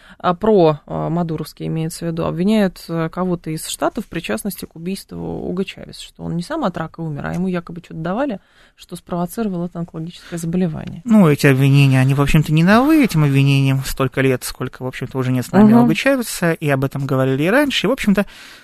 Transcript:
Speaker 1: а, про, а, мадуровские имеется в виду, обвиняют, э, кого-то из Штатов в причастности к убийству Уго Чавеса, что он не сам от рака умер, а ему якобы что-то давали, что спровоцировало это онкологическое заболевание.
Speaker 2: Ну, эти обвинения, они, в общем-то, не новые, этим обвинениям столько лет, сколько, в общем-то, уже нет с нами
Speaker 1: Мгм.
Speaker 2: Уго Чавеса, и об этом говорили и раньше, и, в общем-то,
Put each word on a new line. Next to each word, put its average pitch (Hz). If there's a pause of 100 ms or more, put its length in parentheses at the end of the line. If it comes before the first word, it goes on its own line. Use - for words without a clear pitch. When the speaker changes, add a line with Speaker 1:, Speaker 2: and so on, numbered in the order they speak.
(180)
Speaker 1:
а, 180
про, 175
а, 156
мадуровские 160
имеется 160
в 170
виду, 165
обвиняют, 185
э, 165
кого-то 175
из 160
Штатов -
в -
причастности 196
к -
убийству 175
Уго 170
Чавеса, -
что -
он 165
не 175
сам 302
от 185
рака 160
умер, 151
а 160
ему 180
якобы 175
что-то 165
давали, 196 (360)
что -
спровоцировало 175
это 175
онкологическое 170
заболевание. 165
Speaker 2:
Ну, 214
эти 147
обвинения, 135
они, 135
в 139
общем-то, 147
не 160
новые, 262
этим 156
обвинениям 139
столько -
лет, 131
сколько, -
в 127
общем-то, 131
уже 127
нет 127
с -
нами 214
Speaker 1:
Мгм. 240
Speaker 2:
Уго 233
Чавеса, 240
и 156
об 139
этом 139
говорили 135
и 170
раньше, 262
и, -
в 240
общем-то, 202 (380)